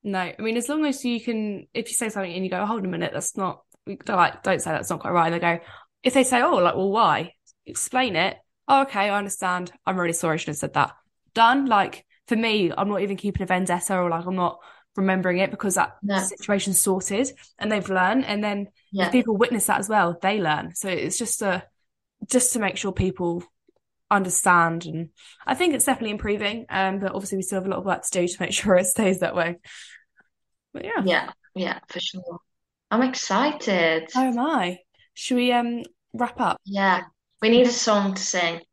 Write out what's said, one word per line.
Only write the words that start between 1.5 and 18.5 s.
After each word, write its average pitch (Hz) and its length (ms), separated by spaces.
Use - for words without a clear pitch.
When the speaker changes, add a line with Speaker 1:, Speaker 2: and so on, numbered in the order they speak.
Speaker 1:
if 233 140
you - 60
say 226 140
something 190 240
and 185 100
you 185 80
go, 190 160
"Hold 214 180
a 185 40
minute, 170 240
that's - 240
not," 190 260
don't, - 300
like, 175 260
don't 190 180
say, 165 120
"That's - 180
not 165 80
quite - 140
right." 165 200
And - 40
they - 20
go, 170 220
if 254 100
they 262 120
say, 247 180
"Oh, 311 140
like, 175 180
well, 160 160
why?" 175 440
Explain 254 500
it. 175 200
"Oh, 269 160
okay, 208 280
I 202 60
understand. 180 540
I'm 185 100
really 175 160
sorry, 165 220
I - 40
shouldn't 151 180
have - 20
said - 160
that." - 220
Done. 254 320
Like, 208 380
for - 80
me, 214 420
I'm 202 120
not 202 140
even 196 140
keeping 196 260
a 185 40
vendetta 185 500
or, 180 140
like, 170 160
I'm 185 80
not 175 240
remembering 190 420
it 190 120
because 190 260
that - 260
Speaker 2:
Yeah. 202 200
Speaker 1:
situation's 196 580
sorted 202 500
and 208 140
they've 196 160
learned. 190 380
And 202 180
then 202 240